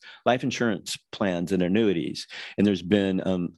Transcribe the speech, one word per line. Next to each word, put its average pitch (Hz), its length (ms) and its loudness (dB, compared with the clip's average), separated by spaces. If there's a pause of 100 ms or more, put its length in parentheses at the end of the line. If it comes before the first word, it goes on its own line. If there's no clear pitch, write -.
(240)
life 123 200 2
insurance 113 560 -2 (120)
plans, 90 400 -2
and 90 120 2
annuities. 87 640 0 (320)
And 98 80 6
there's 104 160 2
been, 95 440 2
um, 90 300 -2